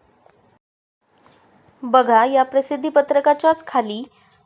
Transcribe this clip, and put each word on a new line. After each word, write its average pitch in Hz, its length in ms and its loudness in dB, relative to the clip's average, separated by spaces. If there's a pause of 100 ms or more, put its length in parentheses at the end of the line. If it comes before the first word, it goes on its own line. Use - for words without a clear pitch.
(1800)
बघा, 233 420 2
या 269 180 2
प्रसिद्धी 269 460 -4
पत्रकाच्याच 294 760 0
खाली 220 360 -6 (440)